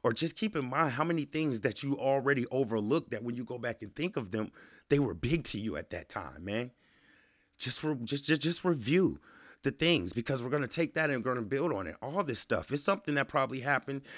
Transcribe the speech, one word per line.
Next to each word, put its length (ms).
or 100
just 240
keep 180
in 120
mind 260
how 120
many 200
things 360
that 220
you 160
already 520
overlooked 600
that 100
when 120
you 100
go 120
back 240
and 140
think 220
of 140
them, 200
they 80
were 160
big 300
to 140
you 180
at 140
that 200
time, 340
man. 260
Just 260
re-, 220
just, 220
just, 160
just 200
review 580
the 80
things, 420
because 300
we're 80
gonna 180
take 260
that 140
and 160
we're 100
gonna 120
build 260
on 140
it. 160
All 200
this 180
stuff. 300
It's 120
something 320
that 140
probably 320
happened 420